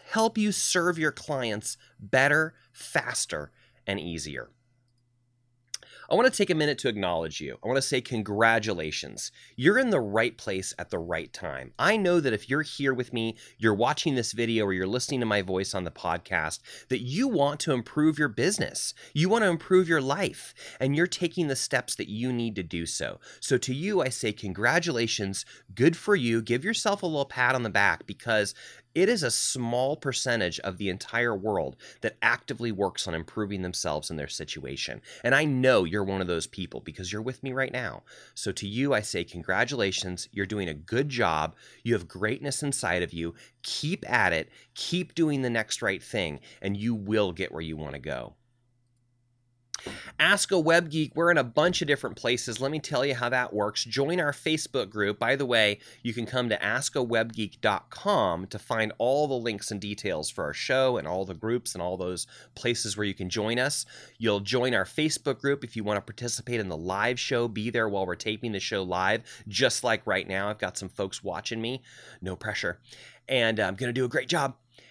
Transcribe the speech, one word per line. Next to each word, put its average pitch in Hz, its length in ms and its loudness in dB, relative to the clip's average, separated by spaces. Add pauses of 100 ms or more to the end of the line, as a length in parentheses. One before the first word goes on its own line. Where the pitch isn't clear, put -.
(100)
help 220 280 2
you 208 140 2
serve 170 460 0
your 156 140 2
clients 117 640 -4 (220)
better, 143 560 4 (160)
faster, - 800 -4 (360)
and 98 120 -2
easier. 76 520 -8 (1600)
I - 40 4
want 240 160 6
to - 60 -2
take 202 140 2
a 175 40 2
minute 151 240 2
to 131 100 0
acknowledge 87 520 0
you. 67 240 -8
I - 20 -6
want 127 120 2
to 131 40 2
say 127 200 0
congratulations. 104 1300 0 (240)
You're 180 220 6
in 262 100 2
the 180 120 4
right 110 360 0
place 95 420 -6
at 90 120 -10
the 98 80 -2
right 82 340 -4
time. 67 460 -10
I 190 180 4
know 175 240 4
that 131 140 2
if 107 160 -6
you're 143 100 2
here 139 320 -2
with 123 220 -4
me, 113 240 -2 (180)
you're 110 160 6
watching 131 420 2
this 120 180 0
video, 113 340 2
or 98 80 2
you're 92 120 0
listening 123 340 0
to 117 60 2
my 104 140 4
voice 95 340 -2
on 92 100 -2
the 85 60 -4
podcast, 85 720 -2 (300)
that 127 100 0
you 156 280 -2
want 147 320 2
to 156 120 0
improve 151 460 2
your 151 100 4
business. - 640 -2 (220)
You 165 160 4
want 226 140 4
to 185 60 6
improve 175 380 4
your 160 140 4
life, 151 500 -2 (260)
and 135 160 2
you're 165 120 4
taking 170 420 0
the 135 80 0
steps - 380 -2
that - 160 -6
you 117 200 -2
need 117 260 -2
to 98 60 -2
do 85 220 -4
so. 60 360 -6 (200)
So - 160 2
to 127 180 -2
you, 180 280 0
I 131 80 0
say 110 240 -2
congratulations. 117 1120 0 (280)
Good 165 220 6
for - 180 2
you. 117 280 2
Give 120 200 0
yourself 202 400 0
a 190 40 -2
little 147 180 0
pat 127 300 2
on 123 80 0
the 110 80 -2
back, 95 360 4
because 107 480 0 (400)
it 185 140 4
is 220 140 2
a 123 80 0
small 127 640 0
percentage 117 640 0
of 92 180 -6
the 98 100 -2
entire 113 480 0
world 92 400 -2 (240)
that - 200 -4
actively 113 520 0
works 95 340 -2
on 87 80 -4
improving 95 480 -4
themselves 85 480 -4
and 80 80 -6
their 71 100 -4
situation. 69 760 -8 (200)
And 123 120 2
I 151 100 4
know 127 400 6
you're 95 180 0
one 98 180 0
of 92 60 0
those 85 220 0
people 82 320 -8
because 90 320 -10
you're 107 100 -6
with 123 200 -8
me 135 100 -6
right 131 200 -2
now. 117 300 -6 (320)
So - 180 -4
to - 140 -6
you, 127 280 2
I 107 80 2
say 90 200 -2
congratulations. 95 1120 0
You're 98 140 -2
doing 98 220 -4
a 78 60 -4
good 117 360 -2
job. 80 440 0 (300)
You 117 100 2
have 87 140 -2
greatness 123 540 -4
inside 98 400 0
of - 100 -4
you. 82 220 -4 (280)
Keep - 480 -6
at 101 220 4
it. 80 160 -2 (260)
Keep - 400 -4
doing 151 280 2
the 123 80 0
next 117 320 -2
right 98 200 0
thing, 82 380 -4 (200)
and 98 160 -2
you 113 180 -2
will 104 380 2
get 87 200 -6
where 80 80 -6
you 78 160 -6
want 76 160 -8
to 71 80 -10
go. 64 340 -8 (1800)
Ask 185 320 4
a 190 80 6
Web 165 320 6
Geek. 151 240 0
We're 170 160 4
in 165 80 6
a 131 60 4
bunch 151 360 2
of 160 60 0
different 139 300 0
places. 117 440 -2
Let 139 120 -2
me 156 80 -4
tell 139 260 0
you 139 80 0
how 123 140 -2
that 123 260 0
works. 104 300 0
Join 139 340 0
our 147 140 0
Facebook 139 580 -2
group. 104 300 0
By 123 160 4
the 135 100 0
way, 110 320 4 (240)
you 117 100 -2
can 113 140 -4
come 123 220 0
to 107 140 0
ask 120 340 -2
a 135 60 2
web 117 300 2
geek 107 280 -6
dot 101 280 2
com 101 600 0
to 104 100 -10
find 110 400 -2
all 139 300 2
the 135 60 0
links 117 360 -4
and 101 100 -6
details 95 500 -4
for 98 120 -6
our 73 100 -2
show 131 440 2
and 76 100 -4
all 92 180 -2
the 92 80 -8
groups 113 420 -4
and 90 60 -6
all 90 160 -2
those 90 300 -4 (300)
places 117 400 -2
where 107 100 -2
you 95 80 -2
can 92 160 -6
join 113 300 0
us. 143 260 -2 (320)
You'll 107 220 2
join 120 340 2
our 95 100 4
Facebook 151 540 0
group 139 240 0
if 113 140 -10
you 107 80 -2
want 104 140 2
to 98 140 -6
participate 120 460 -4
in 101 100 -2
the 82 80 -4
live 101 440 0
show. 120 260 0
Be 107 240 -4
there 113 180 2
while 98 160 0
we're 90 120 -2
taping 110 340 -4
the 98 100 -4
show 101 220 -2
live, 92 400 2 (240)
just 113 380 2
like 113 240 0
right 95 180 0
now. 98 240 -2
I've 107 80 -6
got 92 180 -4
some 95 120 -8
folks - 340 -6
watching 98 400 -6
me. 123 200 -6 (380)
No 92 140 -6
pressure. 87 460 -6 (480)
And 113 320 2
I'm 98 160 0
gonna 120 160 -4
do 127 120 0
a 123 40 0
great 131 200 -2
job. 147 280 0 (340)